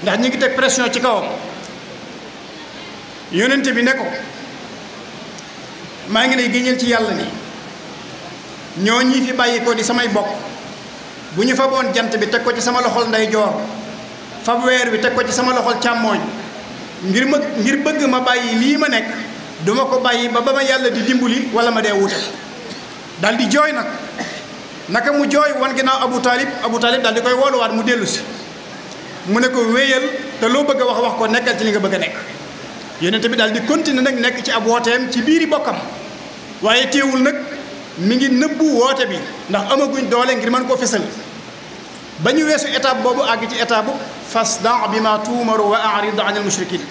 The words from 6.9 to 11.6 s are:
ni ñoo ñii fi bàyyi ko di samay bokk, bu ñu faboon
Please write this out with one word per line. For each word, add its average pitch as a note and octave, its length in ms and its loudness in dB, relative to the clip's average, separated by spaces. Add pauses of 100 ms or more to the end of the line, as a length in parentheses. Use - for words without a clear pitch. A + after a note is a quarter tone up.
ni E3 120 -2 (1600)
ñoo A#3 180 4
ñii B3+ 240 4
fi B3+ 60 -2
bàyyi A#3+ 320 2
ko A#3+ 100 2
di A3+ 100 0
samay A#3+ 240 2
bokk, G3+ 180 0 (1120)
bu G3+ 80 2
ñu B3+ 100 4
faboon C4+ 380 2